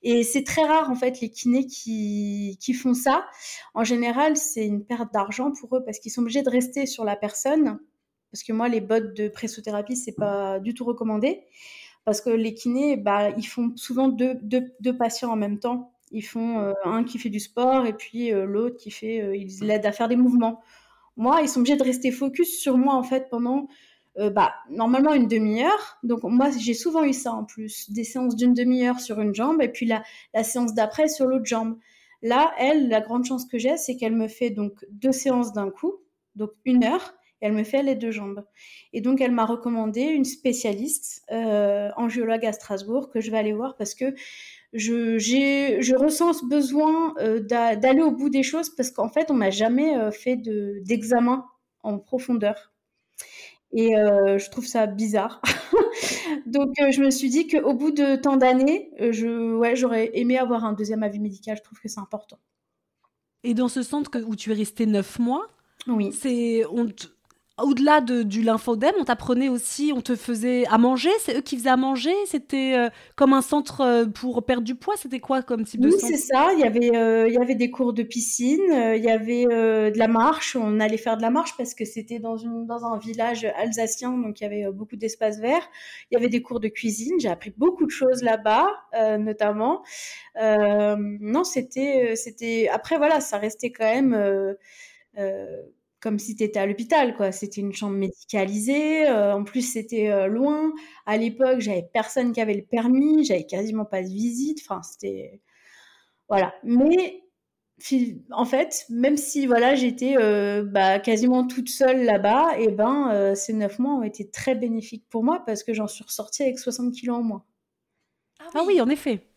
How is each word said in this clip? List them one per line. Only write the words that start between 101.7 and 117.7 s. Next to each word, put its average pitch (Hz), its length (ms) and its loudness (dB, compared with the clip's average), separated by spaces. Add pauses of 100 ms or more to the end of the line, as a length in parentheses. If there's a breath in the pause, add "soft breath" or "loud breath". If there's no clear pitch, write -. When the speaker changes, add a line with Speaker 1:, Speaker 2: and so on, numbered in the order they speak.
Speaker 1:
personne 240 400 -2
qui 233 80 -2
avait 214 140 0
le 196 80 -4
permis, 269 640 4
j'avais 180 220 0
quasiment 214 400 -4
pas 190 160 -4
de 185 40 -6
visite, 240 560 -4
enfin, 185 200 -10
c'était, 196 580 -12 (880 soft breath)
voilà. 196 340 0
Mais, 311 640 2 (560)
fi-, 240 500 -2
en 240 140 0
fait, 262 440 -2
même 254 280 2
si, 285 300 -2
voilà, 247 280 6
j'étais, 254 420 0
euh, 208 460 2
bah, 196 380 2
quasiment 247 440 2
toute 254 260 -6
seule 254 340 2
là-bas, 226 540 4
et 220 100 2
ben, 240 440 0
euh, 196 220 2
ces 208 200 -6
neuf 208 260 -2
mois 285 140 0
ont 247 100 -2
été 208 260 -8
très - 240 -2
bénéfiques 226 540 -6
pour 226 160 -4
moi 339 200 0
parce 220 200 -6
que 233 80 -4
j'en 214 160 -4
suis - 160 -14
ressortie - 380 -8
avec 254 180 -2
soixante 247 320 -4
kilos 247 240 -6
en 240 60 -4
moins. 214 220 -6 (920)